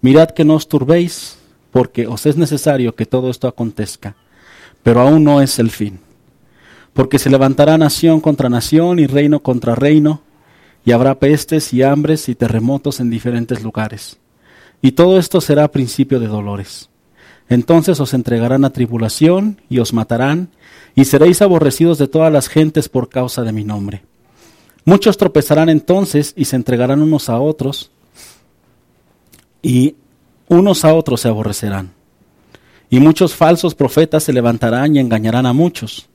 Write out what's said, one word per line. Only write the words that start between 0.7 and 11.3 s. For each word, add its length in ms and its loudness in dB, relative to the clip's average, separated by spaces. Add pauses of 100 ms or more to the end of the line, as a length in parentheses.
porque 360 -2
os 180 -10
es 120 2
necesario 580 -2
que 100 -4
todo 260 -4
esto 180 -6
acontezca, 640 -10 (720)
pero 160 4
aún 240 4
no 160 4
es 180 -2
el 140 0
fin. 260 -10 (920)
Porque 260 0
se 120 -2
levantará 460 4
nación 440 2
contra 280 0
nación 520 0
y 80 2
reino 320 0
contra 340 -2
reino, 480 2 (640)
y 80 2
habrá 260 2
pestes 560 -2